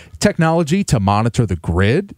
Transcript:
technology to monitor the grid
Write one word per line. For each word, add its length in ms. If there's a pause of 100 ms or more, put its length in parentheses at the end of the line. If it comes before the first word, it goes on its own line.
(180)
technology 640
to 160
monitor 460
the 120
grid 600